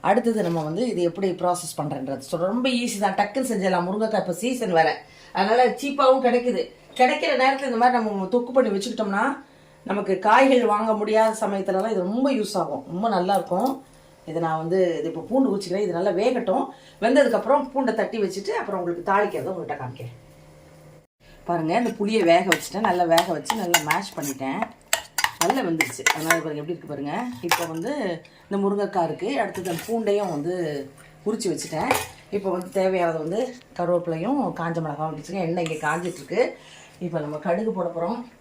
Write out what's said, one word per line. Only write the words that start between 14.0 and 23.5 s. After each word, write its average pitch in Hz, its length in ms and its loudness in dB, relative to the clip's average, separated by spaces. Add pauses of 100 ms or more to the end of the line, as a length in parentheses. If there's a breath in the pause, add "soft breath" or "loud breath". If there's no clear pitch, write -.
இதை 160 160 -4
நான் 160 160 -2
வந்து 175 180 0 (200)
இது 160 120 -4
இப்போ 165 160 -10
பூண்டு 247 240 4
உரிச்சுக்கிறேன், 190 360 -2
இது 170 120 -2
நல்லா 196 220 2
வேகட்டும். 247 420 0 (400 loud breath)
வெந்ததுக்கப்புறம் 254 680 4
பூண்டை 247 280 0
தட்டி 208 220 -2
வச்சுட்டு 202 380 -4
அப்புறம் 190 180 -4
உங்களுக்கு 175 320 -4
தாளிக்கிறத 190 420 0
உங்கள்கிட்ட 143 300 -8
காமிக்கிறேன். - 340 -12 (1300 loud breath)
பாருங்க, 165 240 0 (100)
இந்த 226 160 -2
புளியை 208 240 2 (100)
வேக 190 120 4 (100)
வச்சுட்டேன், 202 340 -4
நல்லா 175 160 2 (100)
வேக 175 120 4 (100)
வச்சு 214 260 -4